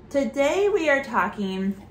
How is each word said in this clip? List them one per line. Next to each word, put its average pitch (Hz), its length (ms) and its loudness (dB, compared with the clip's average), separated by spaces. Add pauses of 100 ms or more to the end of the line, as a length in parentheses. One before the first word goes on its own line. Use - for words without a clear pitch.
Today 285 580 0
we 349 220 2
are 277 120 4
talking 196 880 -2